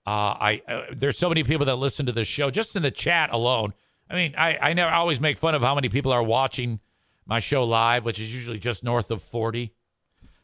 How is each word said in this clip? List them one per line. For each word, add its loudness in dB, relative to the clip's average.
uh, 0
I, 2
uh, -4
there's -2
so 2
many 2
people 0
that 2
listen -2
to -2
this -2
show, -2
just -4
in -2
the 2
chat 0
alone. 0
I -8
mean, -2
I, 2
I 2
never, 2
I 2
always 2
make 0
fun 0
of 2
how 2
many 0
people 0
are 4
watching 0
my -2
show 0
live, 2
which -4
is -8
usually -10
just -6
north 0
of -4
forty. -4